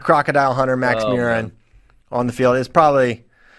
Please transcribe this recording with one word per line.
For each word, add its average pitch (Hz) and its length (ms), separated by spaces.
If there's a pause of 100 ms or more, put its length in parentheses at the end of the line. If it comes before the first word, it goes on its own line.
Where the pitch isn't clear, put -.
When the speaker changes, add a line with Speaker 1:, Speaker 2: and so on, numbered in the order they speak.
Speaker 1:
crocodile 143 540
hunter, 131 220
Max 123 260
Speaker 2:
Oh, 107 60
Speaker 1:
Murin 123 80 (260)
Speaker 2:
man. 110 100 (600)
Speaker 1:
on 123 160
the 117 40
field. 127 240
It's 127 120
probably, 139 560 (340)